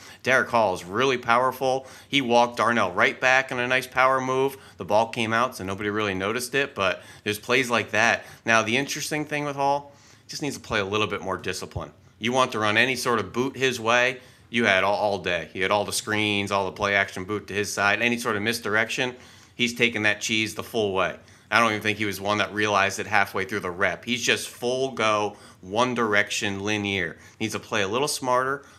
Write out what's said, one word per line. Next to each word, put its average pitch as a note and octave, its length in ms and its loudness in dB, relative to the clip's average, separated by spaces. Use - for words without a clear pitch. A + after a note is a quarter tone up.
Derek B2 260 2
Hall A2 240 2
is E2+ 100 -8
really A#2+ 360 0
powerful. B2+ 680 0
He C#3 120 2
walked A#2+ 360 4
Darnell A2 340 2
right A#2 280 2
back C3 320 2
in B2+ 80 -2
a B2 80 -2
nice B2+ 180 0
power C3 340 4
move. C3 380 0
The G2 80 -10
ball G#2+ 240 4
came A2+ 220 -2
out, A#2 240 2
so G2 80 -10
nobody G2 280 -4
really G#2 240 0
noticed A2+ 400 -4
it, C#3 180 -2
but F#2+ 300 -2
there's G#2 140 -2
plays B2 320 0
like G#2+ 220 0
that. G#2+ 340 2
Now, A2+ 180 4
the A2+ 140 0
interesting D3 480 -4
thing D3 200 -6
with C#3+ 120 -6
Hall, C#3 340 0
just D3 140 -10
needs C#3 140 -4
to G#2+ 60 -14
play A2+ 180 -2
a G2 60 0
little G#2+ 220 0
bit F#2+ 140 -6
more F#2 160 -4
discipline. F2 540 -8
You A#2 140 -2
want B2+ 220 2
to A2 60 -4
run G#2+ 180 2
any B2+ 180 4
sort A#2+ 240 0
of F#2 120 -6
boot B2+ 240 -2
his B2 240 0
way, B2 420 2
you A#2 140 2
had F#2+ 180 4
all, G2+ 120 2
all G2+ 220 0
day. F2 340 -4
He F#2+ 100 -8
had F#2+ 100 0
all G#2 120 4
the G2 80 -6
screens, G#2 600 0
all G2 140 0
the F2+ 60 -4
play G2+ 220 0
action G2 300 0
boot G2+ 240 -6
to F#2 80 -8
his G2+ 180 -2
side, G#2 300 2
any A#2+ 160 0
sort A#2+ 160 -2
of G2+ 80 -2
misdirection, A#2 720 -2
he's A#2+ 180 0
taking A#2 300 0
that G#2 180 0
cheese A2 320 -2
the - 80 -8
full G2+ 320 -2
way. F2 220 0
I G#2+ 100 4
don't A2+ 120 4
even G#2+ 100 -2
think G#2 160 0
he G#2+ 80 -4
was F#2+ 160 -4
one G#2 160 0
that G2 160 -2
realized G2+ 460 2
it F#2+ 80 -8
halfway G2 380 0
through G2+ 160 -4
the F2+ 100 -4
rep. F2+ 340 -2
He's A#2+ 160 -4
just A2+ 280 0
full B2+ 420 -4
go, G#2+ 460 0
one A#2 340 -2
direction, G#2 640 0
linear. G2+ 580 -2
Needs A2 140 -4
to G2+ 60 -6
play G#2+ 220 -2
a F#2+ 60 0
little B2+ 200 0
smarter, C3+ 560 -2